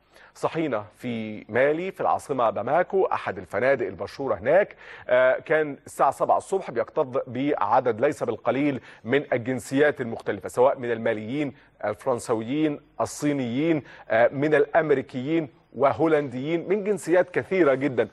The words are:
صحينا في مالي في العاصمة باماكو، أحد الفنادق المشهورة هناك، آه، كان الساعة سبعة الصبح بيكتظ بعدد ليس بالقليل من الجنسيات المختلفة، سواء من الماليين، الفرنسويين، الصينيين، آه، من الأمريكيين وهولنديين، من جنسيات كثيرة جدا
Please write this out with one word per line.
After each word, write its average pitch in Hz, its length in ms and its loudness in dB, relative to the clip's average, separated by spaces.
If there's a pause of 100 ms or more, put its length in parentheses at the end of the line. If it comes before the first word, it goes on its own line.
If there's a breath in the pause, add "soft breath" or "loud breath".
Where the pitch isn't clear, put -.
(360 soft breath)
صحينا 139 500 -4 (120)
في 110 520 -8
مالي 151 420 2
في - 100 -10
العاصمة 110 480 0
باماكو، 147 560 0
أحد - 320 -4
الفنادق 113 500 0
المشهورة 101 480 -6
هناك، 147 400 2 (320 loud breath)
آه، 127 320 4
كان 151 460 -2
الساعة 143 260 2
سبعة 120 260 2
الصبح 190 340 -4
بيكتظ 135 460 -2 (100)
بعدد 120 760 0
ليس 143 220 0
بالقليل 123 580 -2 (220 loud breath)
من 135 300 0
الجنسيات 131 680 0
المختلفة، 113 480 -6
سواء 131 300 4
من 120 120 -4
الماليين، 113 640 -2 (320 soft breath)
الفرنسويين، 123 920 -2 (220)
الصينيين، 143 800 -2 (260 loud breath)
آه، 117 180 6
من 143 280 2
الأمريكيين 147 920 0 (260)
وهولنديين، 143 920 0
من 202 140 0
جنسيات 180 480 0
كثيرة 151 420 2
جدا 131 400 0